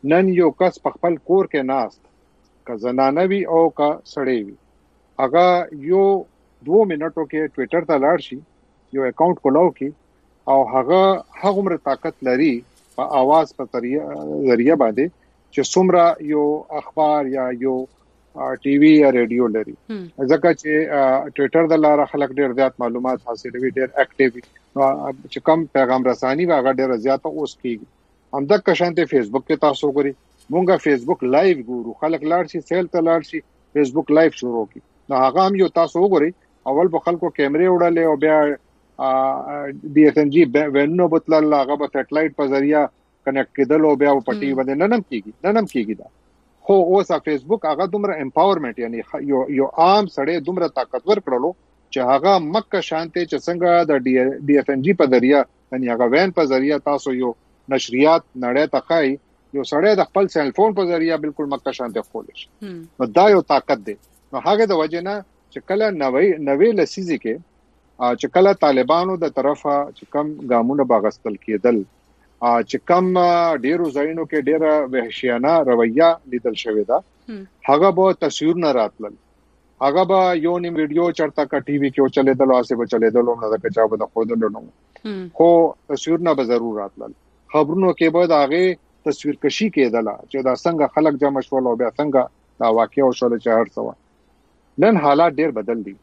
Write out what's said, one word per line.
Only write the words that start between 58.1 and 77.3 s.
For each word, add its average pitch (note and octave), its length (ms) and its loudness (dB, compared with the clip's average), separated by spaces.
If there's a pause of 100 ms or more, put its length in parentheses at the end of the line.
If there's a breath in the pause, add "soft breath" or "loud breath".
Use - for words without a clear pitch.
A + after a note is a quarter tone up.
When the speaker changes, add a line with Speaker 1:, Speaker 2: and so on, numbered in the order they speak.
Speaker 1:
نړۍ B2+ 340 0
ته C3+ 160 0
ښایي، D3+ 240 0 (420)
یو C#3 80 -4
سړی F#3+ 340 2
د G3 80 2
خپل G3 220 0
سیل D3 240 -2
فون G#3 240 2
په F#3+ 100 -2
ذریعه E3 320 -2
بالکل D3+ 280 -6
مکه C3+ 280 -6
شانتې A#2 280 -6 (120)
خولی - 220 -14
شي. - 140 -20 (140)
Speaker 2:
هم. F3 260 -14 (120)
Speaker 1:
نو B2+ 60 -2
دا F3 240 4
یو F#3+ 100 6
طاقت C3 460 -2
دی. G#2 100 -10 (360)
نو C#3 60 -6
هغې G#3 280 0
د G3 60 -2
وجې D#3+ 360 -2
نه G3+ 160 -8 (280)
چې C#3 60 -16 (100)
کله G#3+ 220 0
نوي، D3 380 0 (100)
نوي D3 340 2
لسیزې E3+ 500 -2
کې، A2+ 120 -4 (640)
آ، B2 160 0
چې - 200 -8
کله G3 180 6
طالبانو D#3+ 640 0
د E3 120 -4
طرفه C#3+ 460 -2 (220)
چې - 160 -20
کم D3 140 -4 (260)
ګامونه B2+ 320 0
به B2 120 2
اخیستل G#2+ 380 -4
کېدل، A2+ 420 -2 (640)
آ، A#2 200 0
چې C3+ 260 -6
کم، F3+ 300 2
آ، E3+ 400 2
ډېرو D#3+ 300 -2 (100)
ځایونو D#3+ 280 -4
کې D3+ 140 -4 (100)
ډېره D#3 220 2 (220)
وحشیانه B2 600 -2 (160)
رویه A#2+ 400 4 (220)
لیدل A#2+ 320 -4
شوې G#2+ 260 -2
ده، B2 100 2 (300)
Speaker 2:
هم. G3+ 180 -14 (220)